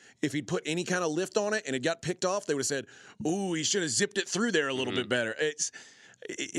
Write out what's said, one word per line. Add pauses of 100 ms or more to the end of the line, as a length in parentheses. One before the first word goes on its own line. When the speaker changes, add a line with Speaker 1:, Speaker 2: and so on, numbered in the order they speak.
(220)
Speaker 1:
If
he'd
put
any
kind
of
lift
on
it
and
it
got
picked
off,
they
would
have
said, (400)
"Ooh,
he
should
have
zipped
it
through
there
a
little
Speaker 2:
Mm-hmm.
Speaker 1:
bit
better."
It's, (580)
it,